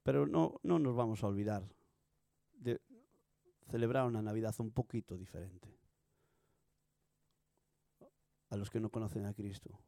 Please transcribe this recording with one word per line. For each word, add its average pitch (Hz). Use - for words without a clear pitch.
Pero 139
no, 160
no 170
nos 127
vamos 113
a 107
olvidar 101
de 123
celebrar 120
una 113
Navidad 110
un 113
poquito 113
diferente 92
a 107
los 101
que 117
no 110
conocen 107
a 101
Cristo. 101